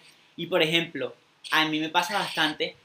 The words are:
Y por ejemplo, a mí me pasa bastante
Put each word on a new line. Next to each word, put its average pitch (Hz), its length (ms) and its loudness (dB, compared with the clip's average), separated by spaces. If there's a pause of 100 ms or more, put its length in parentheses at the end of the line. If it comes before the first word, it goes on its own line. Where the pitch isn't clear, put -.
(360)
Y 170 100 -6
por 175 160 4
ejemplo, 160 520 0 (360)
a 156 160 4
mí 156 140 -2
me 156 80 -2
pasa 175 300 0
bastante 156 680 -2